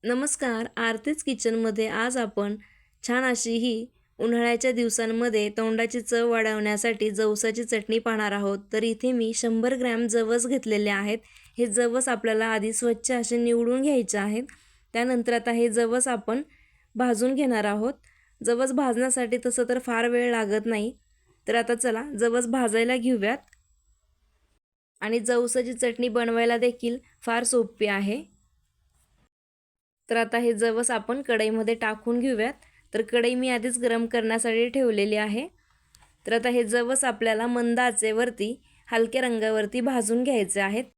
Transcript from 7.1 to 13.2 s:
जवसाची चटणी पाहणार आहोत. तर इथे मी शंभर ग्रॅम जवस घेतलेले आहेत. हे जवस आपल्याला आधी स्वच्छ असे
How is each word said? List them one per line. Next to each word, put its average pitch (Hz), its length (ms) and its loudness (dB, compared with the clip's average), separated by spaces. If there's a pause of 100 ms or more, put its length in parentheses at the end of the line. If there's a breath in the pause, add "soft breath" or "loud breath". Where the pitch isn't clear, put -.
जवसाची 220 520 0
चटणी 226 360 -2
पाहणार 214 320 -2
आहोत. 202 280 -2 (140)
तर 220 100 0
इथे 226 280 0
मी 226 240 0
शंभर 233 400 0
ग्रॅम 240 320 0
जवस 233 400 0
घेतलेले 214 420 0
आहेत. 202 280 -2 (400 loud breath)
हे 240 80 2
जवस 240 440 0
आपल्याला 220 360 0
आधी 220 280 -2
स्वच्छ 233 380 -2
असे 240 260 0